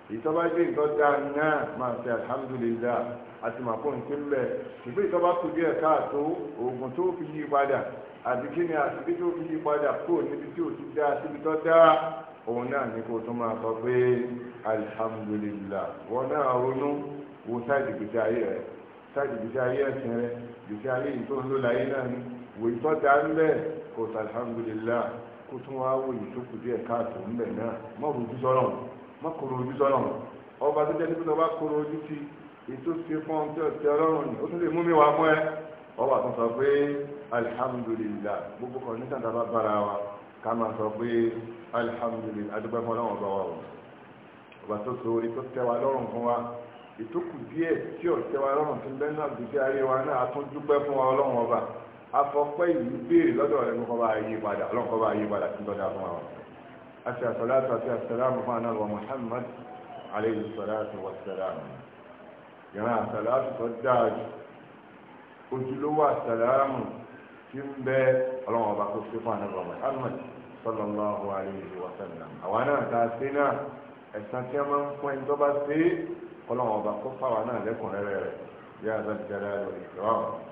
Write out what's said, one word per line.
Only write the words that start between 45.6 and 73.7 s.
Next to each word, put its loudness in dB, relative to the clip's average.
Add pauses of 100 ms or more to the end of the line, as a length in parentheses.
wa 2
lọ́rùn 0
fún -4
wa. 2 (560)
Ìtókù -6 (100)
díẹ̀ 2 (180)
tí -2
ò 6
tẹ́ -2
wa 4
lọ́rùn 2
tí -8
ń -6
bẹ 0
náà -2
gbèsè -4
ayé 2
wa 4
náà, 2
a 2
tún -4
dúpẹ́ 4
fún 0
wa 4
Ọlọ́run 6
Ọba. 4 (480)
A 4
fọpẹ́ 4
yìí 2
béèrè 6
lọ́dọ̀ 4
rẹ̀, 0
kó -2
bá 4
yí -2
padà, -2
Ọlọ́run 0
kó 0
bá 4
yí 2
padà 0
sí -6
lọ́dọ̀ -2
fún -4
wa. -4 (800)
A -6
ṣe -4
àsàlátù 2
àti 0
àsàlámù 0
fún -2
Ànábì 0
wa 0
Muhammad, -4 (640)
alayhi 0
salatu -4
wa -6
salam. -4 (1120)
Ìran 0
àsàlátù 0
tó -4 (120)
dáa 4
jù, -2 (1200)
ojúlówó 0
àsàlámù 4 (640)
tí -12
ń -8
bẹ, 2 (400)
Ọlọ́run 2
Ọba 0
kó -2
ṣe -8
fún 0
Ànábì -4
wa -4
Muhammad, -2 (440)
sallallahu -2
alayhi -6
wa -8
sallam. -10
Àwa 0
náà 4
tá 0
a 4
ṣe -4
náà, 2 (580)